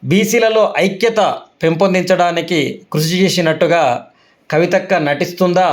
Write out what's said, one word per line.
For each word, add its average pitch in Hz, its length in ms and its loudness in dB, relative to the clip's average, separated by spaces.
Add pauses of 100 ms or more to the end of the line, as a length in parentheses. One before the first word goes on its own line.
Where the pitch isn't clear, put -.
బీసీలలో 220 600 2 (160)
ఐక్యత 196 420 0 (400)
పెంపొందించడానికి 175 960 0 (340)
కృషి 160 300 -2
చేసినట్టుగా 170 580 2 (720)
కవితక్క 180 440 0
నటిస్తుందా? 175 800 0